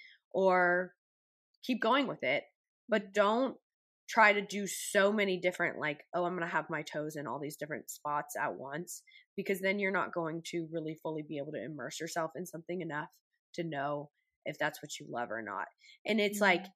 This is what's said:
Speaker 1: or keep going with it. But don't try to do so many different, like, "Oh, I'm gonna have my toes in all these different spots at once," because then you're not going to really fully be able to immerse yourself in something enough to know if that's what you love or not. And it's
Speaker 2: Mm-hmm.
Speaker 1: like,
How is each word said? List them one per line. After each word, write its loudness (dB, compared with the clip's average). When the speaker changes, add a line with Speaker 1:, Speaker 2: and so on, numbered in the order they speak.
Speaker 1:
or 4
keep -2
going 4
with -6
it. 0
But 0
don't 4
try 8
to 4
do -4
so 4
many 2
different, 0
like, -4
"Oh, 0
I'm -2
gonna -2
have -2
my -4
toes -6
in -6
all -6
these -6
different -8
spots -4
at -4
once," -10
because -2
then 0
you're 0
not -2
going -4
to -4
really -6
fully -8
be -8
able -6
to -6
immerse -8
yourself -4
in -6
something -8
enough -6
to -4
know -4
if -8
that's -2
what -12
you -14
love -4
or -4
not. -4
And 2
it's 2
Speaker 2:
Mm-hmm. 4
Speaker 1:
like, 4